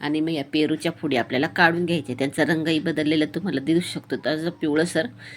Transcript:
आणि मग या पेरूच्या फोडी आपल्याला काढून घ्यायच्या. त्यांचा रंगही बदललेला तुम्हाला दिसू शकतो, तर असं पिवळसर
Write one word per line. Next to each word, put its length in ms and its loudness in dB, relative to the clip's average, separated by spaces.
आणि 200 -2
मग 80 -2
या 160 -2
पेरूच्या 480 0
फोडी 240 -2
आपल्याला 320 0
काढून 360 4
घ्यायच्या. 300 -2
त्यांचा 300 0
रंगही 360 2
बदललेला 440 2
तुम्हाला 260 -4
दिसू 280 2
शकतो, 260 -6
तर 160 -2
असं 200 -2
पिवळसर 560 0